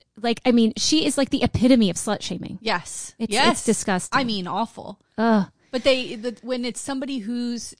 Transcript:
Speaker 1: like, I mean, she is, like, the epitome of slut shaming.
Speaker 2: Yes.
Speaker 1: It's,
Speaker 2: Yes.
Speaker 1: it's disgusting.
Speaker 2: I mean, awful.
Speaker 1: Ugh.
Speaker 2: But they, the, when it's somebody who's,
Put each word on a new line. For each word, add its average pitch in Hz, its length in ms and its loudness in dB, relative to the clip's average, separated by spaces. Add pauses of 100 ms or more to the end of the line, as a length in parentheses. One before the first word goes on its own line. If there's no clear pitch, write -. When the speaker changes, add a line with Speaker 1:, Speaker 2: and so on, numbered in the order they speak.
(200)
Speaker 1:
like, 233 240 -2
I 254 80 4
mean, 233 240 6
she 311 300 2
is, 285 120 0
like, 269 120 0
the 262 120 2
epitome 233 480 4
of 175 60 -4
slut - 260 -4
shaming. 185 400 -8
Speaker 2:
Yes. - 560 -6
Speaker 1:
It's, 220 140 -4
Speaker 2:
Yes. 277 260 4
Speaker 1:
it's - 80 -10
disgusting. 196 520 0
Speaker 2:
I 247 60 2
mean, 202 220 -4
awful. 196 520 -6 (180)
Speaker 1:
Ugh. 220 300 4 (240)
Speaker 2:
But 254 140 -4
they, 262 300 2
the, 226 260 -8
when 247 240 -4
it's 240 160 -8
somebody 269 380 -6
who's, 240 600 -6